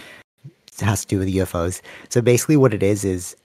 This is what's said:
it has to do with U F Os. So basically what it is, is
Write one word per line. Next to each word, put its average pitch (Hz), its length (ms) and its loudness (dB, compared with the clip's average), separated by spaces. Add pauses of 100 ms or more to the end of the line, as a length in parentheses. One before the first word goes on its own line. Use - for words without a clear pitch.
(440)
it - 380 -20
has 101 200 0
to - 40 -16
do 104 140 -2
with 95 100 -4
U 92 120 0
F - 120 -6
Os. 87 260 -4 (300)
So 123 100 0
basically 123 380 4
what 127 160 4
it 98 80 -4
is, 101 220 0
is 92 300 -4 (100)